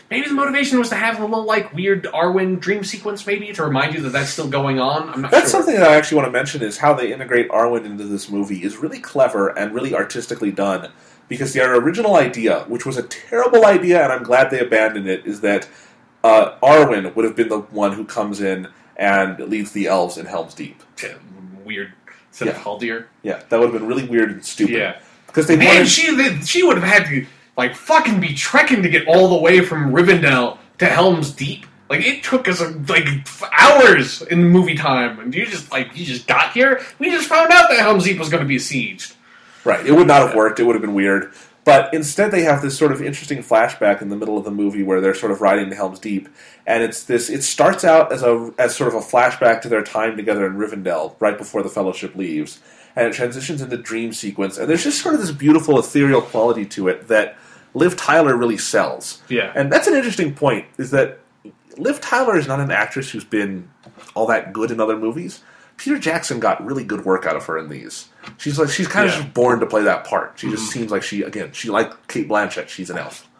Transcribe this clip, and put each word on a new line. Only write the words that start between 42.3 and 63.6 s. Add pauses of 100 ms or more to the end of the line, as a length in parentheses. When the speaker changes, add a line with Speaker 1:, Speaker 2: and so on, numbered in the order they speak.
Speaker 2:
they
have
this
sort
of
interesting
flashback
in
the
middle
of
the
movie
where
they're
sort
of
riding
to
Helm's
Deep, (360)
and
it's
this,
it
starts
out
as
a,
as
sort
of
a
flashback
to
their
time
together
in
Rivendell,
right
before
the
Fellowship
leaves, (360)
and
it
transitions
into
dream
sequence,
and
there's
just
sort
of
this
beautiful
ethereal
quality
to
it
that (400)
Liv
Tyler
really
sells.
Speaker 1:
Yeah.
Speaker 2:
And
that's
an
interesting
point, (120)
is
that (580)
Liv
Tyler
is
not
an
actress
who's
been (460)